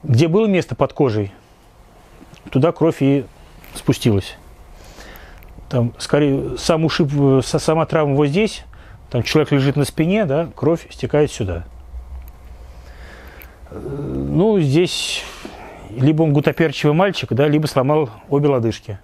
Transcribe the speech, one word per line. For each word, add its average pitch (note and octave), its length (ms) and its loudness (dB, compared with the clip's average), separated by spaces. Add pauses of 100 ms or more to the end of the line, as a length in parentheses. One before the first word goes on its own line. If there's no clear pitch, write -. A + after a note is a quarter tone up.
где D3 260 4
было G#3 180 2
место F3+ 280 0
под C3+ 180 0
кожей, G#2+ 400 0 (1160)
туда C#3+ 220 2
кровь D#3+ 280 0
и C#3 240 2 (500)
спустилась. - 640 0 (1300)
Там, A#2+ 280 0
скорее, C3+ 600 0
сам E3 260 0
ушиб, D3+ 300 0
э, C3+ 280 4
са-, - 160 -4
сама D#3+ 280 0
травма D3+ 280 0
вот D3 120 4
здесь, F#3 380 -2 (460)
там B2 120 -2
человек D3+ 300 0
лежит C#3 240 2
на C#3+ 100 0
спине, F#3 400 0
да, D#3 280 -2
кровь E3 360 0
стекает D3 420 0
сюда. F2+ 320 -6 (2000)
Э, - 80 -14
ну, C#3+ 840 0
здесь D#3 640 0 (680)
либо C#3+ 320 2
он D#3 100 4
гутоперчивый D3 640 2
мальчик, F3 380 0
да, C3+ 160 2
либо D3+ 180 2
сломал C#3 440 0 (180)
обе C#3+ 200 2
лодыжки. A2+ 560 -2